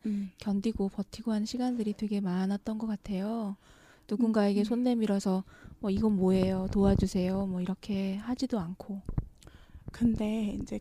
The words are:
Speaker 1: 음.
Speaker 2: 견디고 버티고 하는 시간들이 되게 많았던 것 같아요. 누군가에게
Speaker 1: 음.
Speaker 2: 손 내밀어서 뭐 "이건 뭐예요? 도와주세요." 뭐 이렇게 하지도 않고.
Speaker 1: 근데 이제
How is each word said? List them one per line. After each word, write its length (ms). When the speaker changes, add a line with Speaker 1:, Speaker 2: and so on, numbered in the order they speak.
Speaker 1:
음. 320
Speaker 2:
견디고 520
버티고 420
하는 140
시간들이 480
되게 260
많았던 580
것 80
같아요. 720
누군가에게 540
Speaker 1:
음. 20
Speaker 2:
손 180
내밀어서 640
뭐 100
"이건 260
뭐예요? 560
도와주세요." 720
뭐 140
이렇게 560
하지도 440
않고. 420
Speaker 1:
근데 720
이제 180